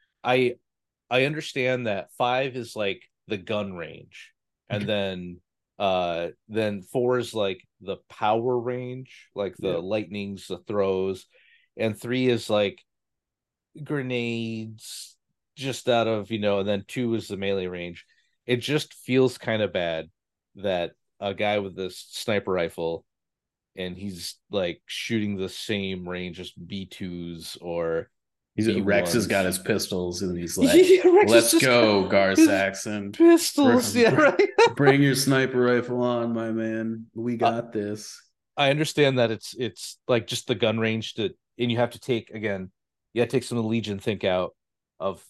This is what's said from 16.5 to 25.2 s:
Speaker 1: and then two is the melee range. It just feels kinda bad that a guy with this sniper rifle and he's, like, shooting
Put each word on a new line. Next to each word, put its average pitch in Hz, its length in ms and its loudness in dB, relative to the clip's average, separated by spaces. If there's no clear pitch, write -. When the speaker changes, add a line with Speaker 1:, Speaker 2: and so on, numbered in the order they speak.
Speaker 1:
and 98 80 -2
then 101 200 -2
two 120 280 -4
is 101 120 -6
the 101 100 -8
melee 98 300 -2
range. 87 380 -10
It 123 120 0
just 143 360 -4
feels 127 440 0
kinda 107 300 -2
bad 85 420 -4
that 90 380 -4
a 101 140 -4
guy 104 260 -2
with 95 160 -8
this 92 220 -8
sniper - 540 -4
rifle 85 540 -4
and 92 200 -8
he's, 92 400 -12
like, 92 380 -4
shooting 104 500 -4